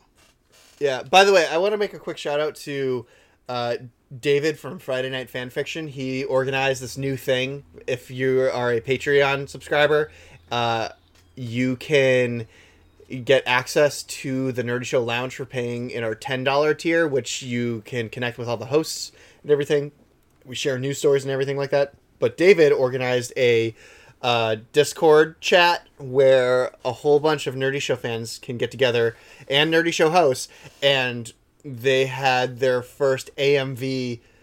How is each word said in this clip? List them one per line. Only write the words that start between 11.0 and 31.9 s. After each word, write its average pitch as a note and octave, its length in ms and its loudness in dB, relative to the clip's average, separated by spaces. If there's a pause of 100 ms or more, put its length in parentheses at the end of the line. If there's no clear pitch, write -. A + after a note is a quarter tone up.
you B2+ 400 -4
can B2+ 720 2 (760)
get C3 220 4
access B2+ 580 0
to C3 480 -4
the A#2+ 120 -4
Nerdy A#2+ 220 -4
Show B2+ 180 0
Lounge A#2+ 320 -4
for C3+ 100 -10
paying A#2+ 460 -6
in A#2 120 -6
our A2 120 -4
ten C3 280 -6
dollar C#3+ 300 2
tier, E3 340 0
which C3 360 -4
you A#2+ 420 -2
can A#2 240 -6
connect A#2+ 280 -6
with A#2+ 120 -8
all A#2 80 -4
the A2 80 -10
hosts D3 460 -2 (320)
and C#3+ 80 2
everything. C#3+ 400 0 (540)
We B2+ 100 -16
share C3 240 -2
news C3+ 180 -4
stories C#3 260 2
and C3+ 80 -6
everything C3+ 260 -2
like C#3 140 -4
that. C#3+ 220 0 (240)
But A#2+ 180 -2
David E3 380 6
organized B2+ 640 -2
a, A2+ 380 2 (460)
uh, A2+ 360 0 (160)
Discord D#3 640 4
chat F3 480 2 (120)
where B2+ 720 4 (120)
a B2+ 80 -2
whole D3 280 2
bunch D3+ 280 0
of C3 80 -6
Nerdy C3+ 260 -2
Show C#3 140 -2
fans A#2 440 -8
can B2 180 -10
get A#2 140 -4
together A#2 440 0 (320)
and D3 260 2
Nerdy E3 200 2
Show D#3+ 160 4
hosts, D#3 380 2 (340)
and B2 500 0 (320)
they C3 420 0